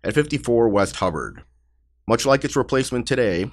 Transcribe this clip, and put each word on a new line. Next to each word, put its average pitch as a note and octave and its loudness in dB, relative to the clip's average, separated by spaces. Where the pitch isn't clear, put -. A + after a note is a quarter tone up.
at A2 -4
fifty-four C3+ 2
West G2+ 0
Hubbard. D#2 -4
Much A#2 0
like C#3 4
its C#3+ -4
replacement B2+ -2
today G2+ 0